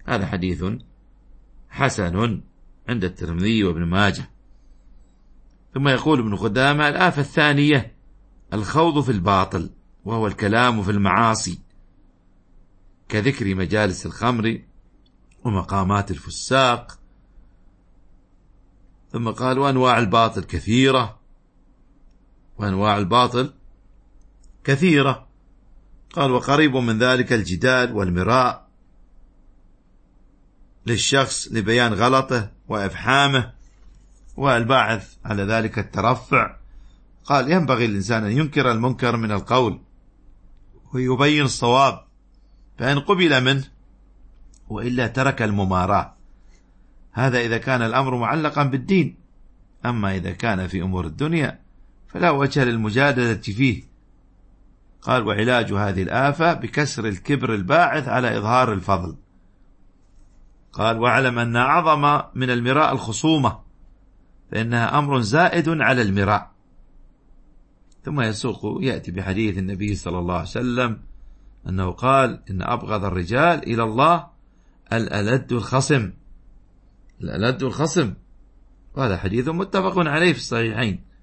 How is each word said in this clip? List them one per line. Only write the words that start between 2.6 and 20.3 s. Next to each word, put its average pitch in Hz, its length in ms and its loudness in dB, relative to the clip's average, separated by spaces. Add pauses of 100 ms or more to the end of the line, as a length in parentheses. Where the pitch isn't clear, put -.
عند 117 140 -2
الترمذي 90 600 -2
وابن 85 200 0
ماجه. 92 460 0 (1400)
ثم 135 140 0
يقول 139 320 4
ابن 110 160 0
قدامة: 131 520 2
"الآفة 170 340 0
الثانية: 147 760 2 (580)
الخوض 143 500 0
في 123 80 -2
الباطل، 95 580 0 (360)
وهو 110 220 -2
الكلام 110 560 0
في 95 80 -2
المعاصي، 104 680 0 (1500)
كذكر 107 460 -2
مجالس 95 500 -2
الخمر 113 560 -2 (800)
ومقامات 98 680 -2
الفساق". - 880 -2 (2000)
ثم 117 180 -6
قال: 127 300 -2
"وأنواع 127 400 2
الباطل 113 440 2